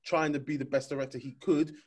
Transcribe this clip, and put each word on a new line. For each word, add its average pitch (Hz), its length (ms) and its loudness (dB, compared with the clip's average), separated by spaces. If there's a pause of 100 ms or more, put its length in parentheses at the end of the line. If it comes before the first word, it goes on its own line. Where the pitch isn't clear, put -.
trying 156 300 2
to 143 60 0
be 147 180 -4
the 131 80 -2
best 135 240 0
director 135 280 -4
he 131 160 -10
could, 156 420 2 (120)